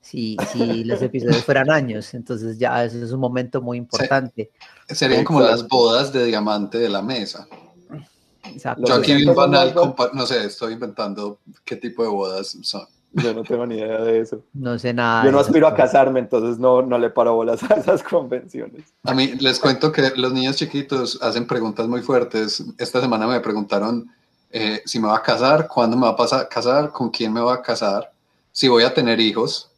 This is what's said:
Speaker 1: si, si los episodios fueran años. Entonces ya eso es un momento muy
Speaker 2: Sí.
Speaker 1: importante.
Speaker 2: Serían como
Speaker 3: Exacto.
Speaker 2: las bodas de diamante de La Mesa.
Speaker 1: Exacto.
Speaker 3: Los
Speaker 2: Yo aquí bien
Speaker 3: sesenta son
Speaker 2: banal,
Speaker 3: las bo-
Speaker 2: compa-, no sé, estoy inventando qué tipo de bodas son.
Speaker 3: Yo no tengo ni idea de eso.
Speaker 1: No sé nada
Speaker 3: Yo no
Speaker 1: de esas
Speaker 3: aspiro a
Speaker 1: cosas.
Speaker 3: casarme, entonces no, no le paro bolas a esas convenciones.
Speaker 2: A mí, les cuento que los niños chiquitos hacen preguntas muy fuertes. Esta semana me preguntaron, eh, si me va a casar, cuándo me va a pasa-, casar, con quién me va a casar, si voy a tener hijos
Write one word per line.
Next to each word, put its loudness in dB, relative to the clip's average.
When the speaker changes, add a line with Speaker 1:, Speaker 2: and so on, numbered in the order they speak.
Speaker 1:
si, -8
si -2
los -4
episodios 0
fueran 2
años. -2
Entonces -8
ya 0
eso -6
es -10
un -4
momento -4
muy -8
Speaker 2:
Sí. -8
Speaker 1:
importante. -2
Speaker 2:
Serían 2
como 2
Speaker 3:
Exacto. 4
Speaker 2:
las -12
bodas 2
de 2
diamante -2
de 0
La -2
Mesa. -8
Speaker 1:
Exacto. -10
Speaker 3:
Los 2
Speaker 2:
Yo 4
aquí 2
bien 4
Speaker 3:
sesenta 4
son 4
Speaker 2:
banal, 4
Speaker 3:
las -2
bo- 4
Speaker 2:
compa-, 0
no -4
sé, -2
estoy -8
inventando -8
qué -10
tipo -8
de -2
bodas -6
son. -10
Speaker 3:
Yo 0
no -8
tengo -2
ni -6
idea -4
de 2
eso. -8
Speaker 1:
No -6
sé -4
nada 4
Speaker 3:
Yo 8
no 4
Speaker 1:
de 6
esas 2
Speaker 3:
aspiro 6
a 6
Speaker 1:
cosas. 4
Speaker 3:
casarme, 4
entonces -2
no, 4
no 0
le 2
paro 2
bolas -2
a 8
esas 0
convenciones. -6
Speaker 2:
A -4
mí, 0
les 2
cuento 2
que 2
los -2
niños -2
chiquitos -4
hacen -2
preguntas -4
muy -4
fuertes. -2
Esta -2
semana 0
me 0
preguntaron, -4
eh, -4
si -6
me 0
va 4
a -2
casar, 2
cuándo 2
me 2
va 4
a -2
pasa-, 0
casar, 0
con -4
quién -4
me -2
va 2
a -6
casar, -2
si 2
voy 6
a 2
tener 2
hijos -2